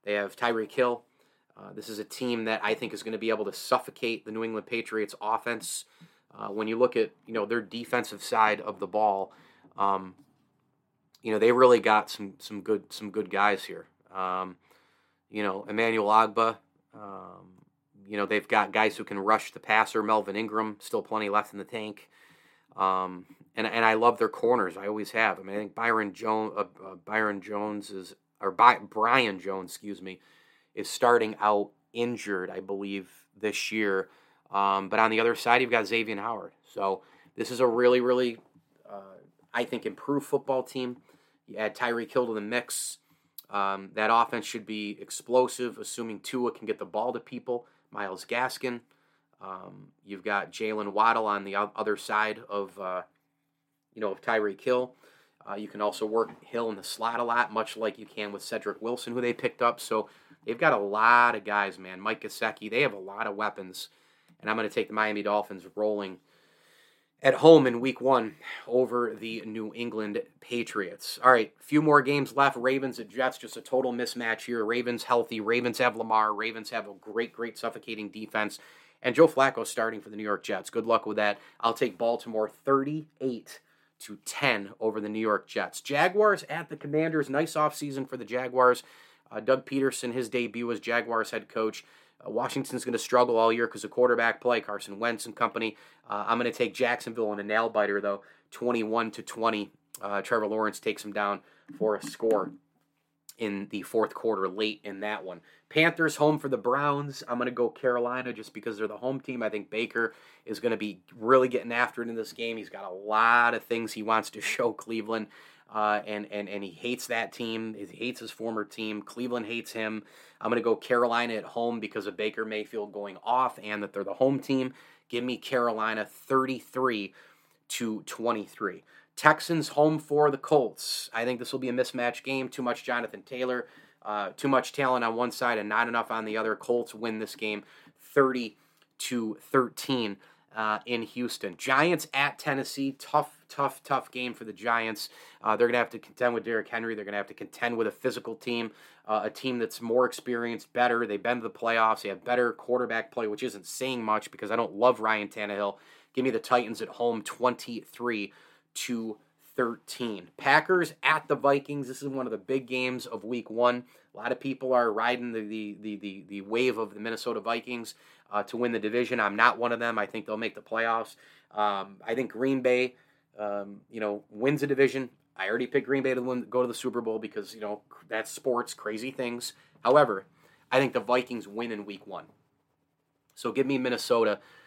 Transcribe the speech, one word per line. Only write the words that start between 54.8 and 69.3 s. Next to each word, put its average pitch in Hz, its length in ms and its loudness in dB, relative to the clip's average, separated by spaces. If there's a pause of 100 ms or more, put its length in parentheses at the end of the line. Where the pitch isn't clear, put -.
Uh, 101 60 -8
you 104 140 -10
can 104 120 -12
also 104 260 0
work 110 380 0
Hill 117 260 -2
in 107 60 -6
the 98 60 -14
slot 117 380 -4
a 120 40 2
lot, 117 280 2
much 107 240 -2
like 110 220 -2
you 110 80 -16
can 104 260 -8
with 95 100 -12
Cedric 107 380 -6
Wilson, 120 320 -4
who 123 80 -2
they 120 120 0
picked - 300 -4
up. 117 180 2
So 110 280 -2 (360)
they've 117 140 -4
got 156 140 6
a 117 60 4
lot 113 560 6
of 101 100 -6
guys, 101 340 0
man. 92 220 -14
Mike 110 220 -4
Gesicki, 107 480 -6
they 117 120 2
have 127 100 2
a 101 60 -12
lot 98 280 -8
of 101 100 -6
weapons. 101 520 -6 (520)
And 107 100 -4
I'm 110 60 2
gonna 110 120 -2
take 104 200 -2
the 107 60 -8
Miami 107 280 0
Dolphins 104 420 -2 (120)
rolling 101 420 -2 (1040)
at 135 120 8
home 156 320 12
in 117 140 2
week 123 220 -2
one 123 320 2 (320)
over 120 520 2
the 110 280 -8